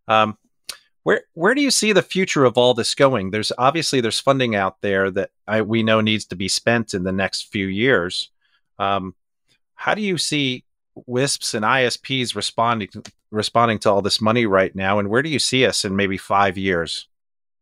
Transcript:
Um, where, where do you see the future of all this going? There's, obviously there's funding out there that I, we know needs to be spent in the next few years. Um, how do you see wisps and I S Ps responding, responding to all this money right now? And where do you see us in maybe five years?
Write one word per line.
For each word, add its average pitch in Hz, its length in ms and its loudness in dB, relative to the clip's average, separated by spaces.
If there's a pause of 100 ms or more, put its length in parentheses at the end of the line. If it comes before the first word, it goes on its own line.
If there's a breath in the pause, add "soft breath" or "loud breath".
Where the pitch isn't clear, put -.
Um, 107 300 2 (640 loud breath)
where, 190 180 0 (120)
where 180 200 0
do 294 80 0
you 269 100 2
see 208 220 0
the 180 80 6
future 175 420 0
of 120 140 4
all 123 160 4
this 113 220 -2
going? 127 340 2
There's, 107 280 -4
obviously 139 440 0
there's 110 180 -2
funding 131 360 0
out 95 260 -2
there 98 300 0
that 98 180 -4 (180)
I, 110 140 0
we 110 220 0
know 110 180 2
needs 107 240 0
to - 100 -12
be 92 120 -6
spent 117 460 -2
in 92 100 -4
the 95 80 -2
next 95 400 -4
few 98 160 -2
years. 95 640 0 (480)
Um, 98 360 -4 (600)
how - 180 -4
do 202 80 -4
you 190 160 -2
see 135 460 -2 (420)
wisps 127 480 -2
and 107 120 -2
I 127 180 4
S 120 140 0
Ps 127 380 -4
responding, 113 540 -2 (400)
responding 107 500 0
to 107 120 2
all 98 100 2
this 95 180 -2
money 113 260 2
right 95 280 2
now? 95 260 0
And 101 100 -2
where 120 120 2
do 160 80 -6
you 131 100 -2
see 127 260 2
us - 200 -2
in 98 100 -2
maybe 98 220 0
five 98 400 0
years? 90 500 -4 (540)